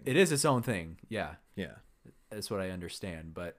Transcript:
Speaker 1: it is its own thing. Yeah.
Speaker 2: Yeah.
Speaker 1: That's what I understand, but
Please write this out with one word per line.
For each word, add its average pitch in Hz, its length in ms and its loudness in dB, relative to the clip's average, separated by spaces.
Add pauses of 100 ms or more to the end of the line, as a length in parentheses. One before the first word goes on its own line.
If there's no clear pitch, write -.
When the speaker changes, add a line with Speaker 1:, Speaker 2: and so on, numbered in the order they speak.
Speaker 1:
it 131 120 2
is 175 140 8
its 143 140 2
own 131 180 6
thing. 85 360 -2 (100)
Yeah. 85 260 -2 (220)
Speaker 2:
Yeah. 82 200 -4 (540)
Speaker 1:
That's 107 200 -8
what 101 100 0
I 95 100 -2
understand, 85 640 -8
but 85 240 -8